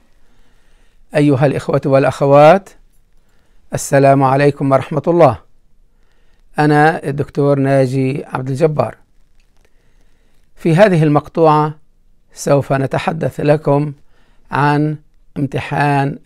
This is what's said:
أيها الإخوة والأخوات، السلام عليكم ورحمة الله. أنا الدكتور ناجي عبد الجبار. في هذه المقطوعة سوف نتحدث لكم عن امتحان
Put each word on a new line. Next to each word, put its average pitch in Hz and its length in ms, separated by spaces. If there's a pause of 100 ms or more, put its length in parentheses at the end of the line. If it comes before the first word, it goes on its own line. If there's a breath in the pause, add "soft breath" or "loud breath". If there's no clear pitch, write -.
(1160)
أيها 147 300
الإخوة 139 400
والأخوات، 143 800 (1040)
السلام 139 480
عليكم 139 500
ورحمة 139 340
الله. 165 320 (1200)
أنا 151 500
الدكتور 143 500
ناجي 135 680
عبد 131 220
الجبار. 139 480 (1600)
في 165 180
هذه 185 280
المقطوعة 151 720 (580)
سوف 143 400
نتحدث 147 680
لكم 147 520 (580)
عن 147 460 (420)
امتحان 143 880